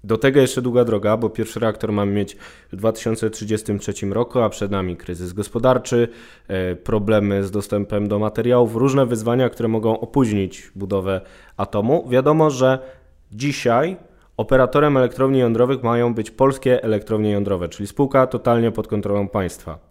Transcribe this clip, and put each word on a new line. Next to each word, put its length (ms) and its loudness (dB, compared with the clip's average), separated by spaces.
Do 120 0
tego 220 4
jeszcze 220 2
długa 240 2
droga, 320 0
bo 120 -2
pierwszy 300 -8
reaktor 320 -2
mamy 200 0
mieć 260 -4
w 40 -12
dwa 160 0
tysiące 380 -4
trzydziestym 500 -4
trzecim 340 -6
roku, 260 -2
a 100 2
przed 220 -6
nami 260 -4
kryzys 360 -10
gospodarczy, 720 0
e, 280 -4
problemy 680 0
z 80 -6
dostępem 560 -4
do 120 0
materiałów, 560 2
różne 300 4
wyzwania, 440 0
które 200 -4
mogą 300 0
opóźnić 760 -2
budowę 460 -4
atomu. 520 -2
Wiadomo, 400 4
że 300 2
dzisiaj 680 0
operatorem 600 4
elektrowni 420 2
jądrowych 440 2
mają 300 0
być 180 -6
polskie 520 2
elektrownie 480 0
jądrowe, 380 -2
czyli 180 -10
spółka 400 2
totalnie 440 0
pod 160 -6
kontrolą 400 -2
państwa. 520 -6